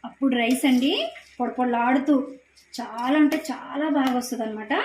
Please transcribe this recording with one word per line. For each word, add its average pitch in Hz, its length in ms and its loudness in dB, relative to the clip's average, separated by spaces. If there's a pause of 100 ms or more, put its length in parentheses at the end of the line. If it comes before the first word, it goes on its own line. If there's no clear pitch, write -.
అప్పుడు 269 260 -2 (100)
రైస్ 254 280 0
అండి 254 220 4 (440)
పొడి 247 220 -4
పొడిలాడుతూ 254 560 2 (640)
చాలా 247 440 -2
అంటే 302 140 4 (140)
చాలా 285 360 -6 (100)
బాగా 262 220 2
వస్తుంది 240 280 -4
అనమాట 214 260 -6 (120)